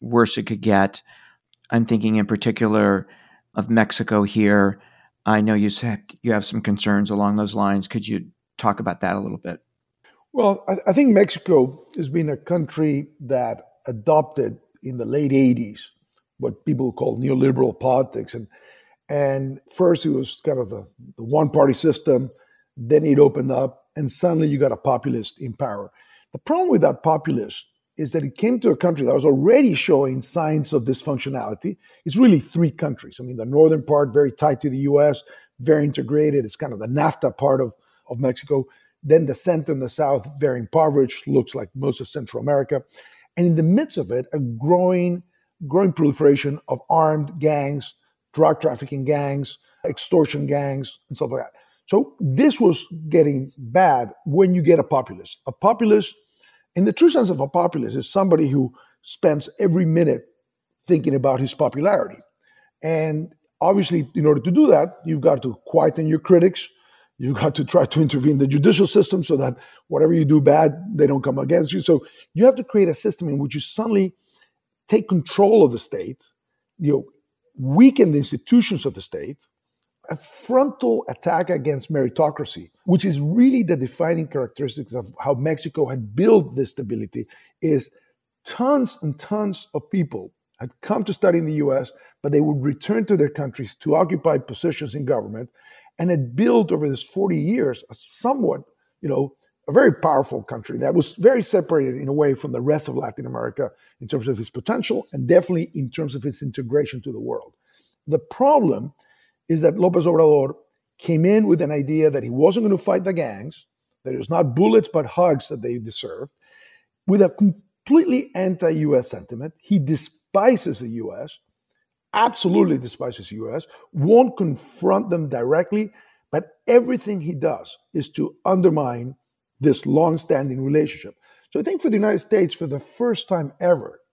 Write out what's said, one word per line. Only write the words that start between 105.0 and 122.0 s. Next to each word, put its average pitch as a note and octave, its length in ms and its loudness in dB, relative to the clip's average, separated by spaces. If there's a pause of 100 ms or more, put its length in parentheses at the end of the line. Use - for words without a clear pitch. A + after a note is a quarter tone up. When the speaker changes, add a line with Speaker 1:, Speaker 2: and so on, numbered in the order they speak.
Speaker 2:
and C3 140 -6
definitely F3 480 2
in C3+ 160 -6
terms C#3+ 240 -8
of A#2+ 100 -12
its C3+ 180 -8
integration C3 600 -4
to C#3 80 -10
the A2 80 -12
world. - 360 -10 (520)
The D3+ 140 -2
problem A#3 720 0 (560)
is D#3+ 140 0
that E3+ 140 4
López F3 300 2
Obrador D3+ 500 4 (420)
came E3 260 0
in G#3+ 220 4
with E3+ 160 2
an D3 80 -2
idea D3+ 400 0
that C3+ 140 -4
he A#2+ 40 -10
wasn't D#3 360 2
gonna G3+ 120 2
fight F#3 280 -2
the F#3+ 80 -2
gangs, C#3 540 -8 (380)
that B2+ 80 -8
it C3 60 -8
was C3+ 100 -10
not D#3 280 0
bullets A3 360 4
but D3+ 140 -2
hugs D#3+ 400 0
that C3+ 160 -12
they A#2+ 160 -6
deserved, A2 540 -12 (760)
with G3 160 4
a F#3 80 6
completely C4 1040 0
anti-U E3 600 0
S B2 120 0
sentiment. B2 480 -14
He - 220 0
despises F3+ 1000 0
the A#2+ 80 -10
U A2 260 -10
S, B2 240 -14 (760)